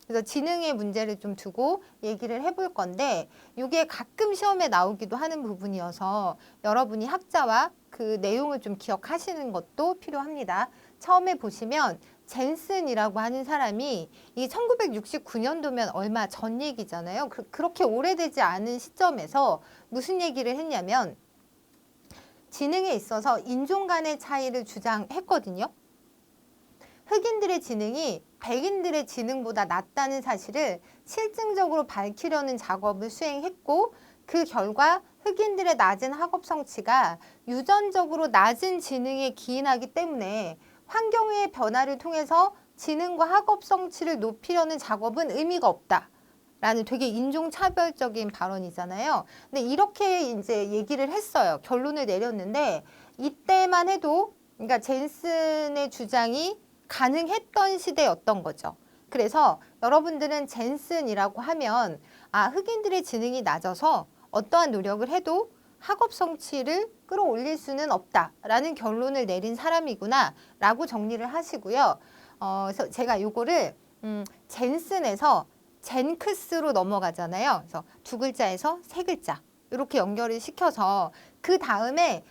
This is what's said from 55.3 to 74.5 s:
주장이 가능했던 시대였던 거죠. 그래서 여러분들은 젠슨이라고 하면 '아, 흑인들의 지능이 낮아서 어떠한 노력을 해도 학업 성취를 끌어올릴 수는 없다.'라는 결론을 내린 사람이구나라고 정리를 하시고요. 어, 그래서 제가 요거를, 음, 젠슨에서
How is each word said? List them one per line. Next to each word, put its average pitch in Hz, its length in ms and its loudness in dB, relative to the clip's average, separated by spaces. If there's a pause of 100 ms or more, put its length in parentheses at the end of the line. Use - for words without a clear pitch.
주장이 254 680 -2 (300)
가능했던 370 880 2
시대였던 277 640 2
거죠. 156 320 -8 (360)
그래서 240 500 4 (220)
여러분들은 294 640 2
젠슨이라고 233 960 -2
하면 240 580 0 (320)
'아, 202 140 4
흑인들의 381 560 0
지능이 247 400 -4
낮아서 185 640 0 (240)
어떠한 285 400 4
노력을 208 360 -2
해도 349 460 0 (260)
학업 427 360 0
성취를 330 760 -2 (140)
끌어올릴 302 540 0
수는 277 340 -2
없다.'라는 220 840 2
결론을 240 520 -2
내린 196 280 -2
사람이구나라고 247 1300 0
정리를 226 400 -4
하시고요. 247 720 0 (420)
어, 196 320 -2
그래서 - 180 -4
제가 233 300 0
요거를, 233 560 0 (280)
음, 214 200 -6 (240)
젠슨에서 269 1000 0 (360)